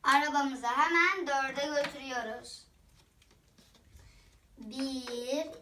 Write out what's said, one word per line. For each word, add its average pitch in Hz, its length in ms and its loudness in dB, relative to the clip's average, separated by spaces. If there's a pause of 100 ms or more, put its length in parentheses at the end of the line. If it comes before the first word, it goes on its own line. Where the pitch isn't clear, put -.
Arabamızı 277 640 2
hemen 339 600 4
dörde 277 560 0
götürüyoruz. 254 840 -8 (1900)
Bir, 254 880 -4 (160)